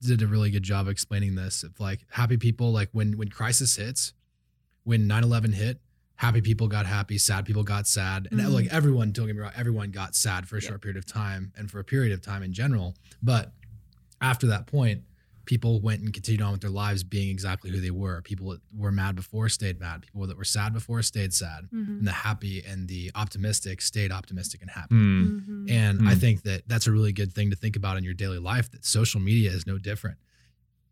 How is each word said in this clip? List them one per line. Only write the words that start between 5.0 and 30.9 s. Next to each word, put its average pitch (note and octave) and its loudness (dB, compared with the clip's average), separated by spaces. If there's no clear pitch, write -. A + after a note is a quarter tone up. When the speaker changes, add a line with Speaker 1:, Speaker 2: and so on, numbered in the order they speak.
Speaker 1:
nine G#2+ 4
eleven A2+ 4
hit, A2 -2
happy A#2 4
people G#2+ 2
got G#2 0
happy, G2+ -2
sad G2 2
people G#2 0
got G#2 -2
sad. F#2+ -2
And, - 2
Speaker 2:
Mm-hmm. G#2 2
Speaker 1:
like, B2 4
everyone, C3 4
don't A2+ -2
get G#2+ -4
me G#2 -6
wrong, G#2 -10
everyone A2 -2
got F#2+ -6
sad F#2 0
for A2 -8
a G#2 -2
Speaker 2:
Yeah. - -8
Speaker 1:
short G2+ -8
period G2 -8
of F2+ -8
time G2 -6
and G#2 -10
for G#2 -10
a F#2 -10
period B2+ 2
of F#2 -4
time G2 -8
in F#2 -6
general. G#2 0
But A#2 2
after C3 2
that G#2 0
point, A#2 2
people A#2 2
went G#2+ 0
and G#2+ -4
continued G#2 -2
on G2+ 0
with F#2+ -4
their G2+ -4
lives G2+ -2
being G2 -2
exactly F#2+ -4
who F#2 -2
they F#2 -2
were. F2+ -4
People F#2+ -8
that F2 -12
were G#2 0
mad F#2+ 0
before A2 -2
stayed F#2+ -2
mad. E2+ -10
People G2 -10
that F#2 -10
were F#2 -8
sad G#2+ 0
before A2+ -2
stayed G2 0
sad. D#2+ -4
Speaker 2:
Mm-hmm. G3 -6
Speaker 1:
And G#2+ 0
the F#2 0
happy G2+ -4
and F#2+ -8
the F2+ -8
optimistic G2+ -4
stayed G2+ -2
optimistic F2+ -8
and F#2 -16
happy. - 0
Speaker 3:
Hmm. G2 8
Speaker 2:
Mm-hmm. G3+ -2
Speaker 1:
And G#2+ 4
I G2 8
Speaker 3:
Hmm. F2+ 6
Speaker 1:
think A2 4
that F#2+ -6
that's A2+ 0
a A2 4
really G#2+ 4
good F#2+ -2
thing G#2 2
to F#2+ 0
think G#2+ -2
about G2 -2
in F#2+ -4
your F#2 -6
daily F#2+ -4
life, G#2+ 0
that - -16
social A2 2
media G#2 6
is F2+ -4
no F#2+ -2
different. G2+ -6